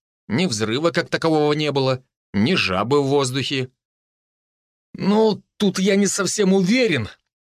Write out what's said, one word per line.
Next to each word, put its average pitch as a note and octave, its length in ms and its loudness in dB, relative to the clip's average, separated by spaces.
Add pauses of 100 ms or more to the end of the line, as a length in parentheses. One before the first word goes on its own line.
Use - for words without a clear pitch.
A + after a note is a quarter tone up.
(260)
Ни D#3+ 200 0
взрыва A#2 440 -2
как E3 200 -4
такового D3+ 420 2
не D3+ 180 -2
было, C3 320 -2 (300)
ни A#2 220 2
жабы A2+ 480 0
в C#3 40 -2
воздухе. C3+ 640 -2 (1200)
«Ну, G#3 480 0 (160)
тут G3 200 0
я G3 180 2
не G3+ 100 2
совсем F#3+ 480 0
уверен. F#3+ 560 0 (320)